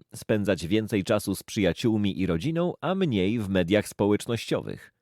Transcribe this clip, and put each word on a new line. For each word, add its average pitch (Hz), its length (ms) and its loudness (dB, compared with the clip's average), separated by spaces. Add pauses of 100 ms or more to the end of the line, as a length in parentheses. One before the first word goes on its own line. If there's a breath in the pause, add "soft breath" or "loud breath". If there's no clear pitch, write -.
(140)
spędzać 98 520 0
więcej 104 380 0
czasu 104 300 0
z - 80 -10
przyjaciółmi 104 760 0
i 95 60 0
rodziną, 151 540 -2
a 170 140 -2
mniej 120 440 2
w 101 100 -4
mediach 95 400 2
społecznościowych. 104 1120 -2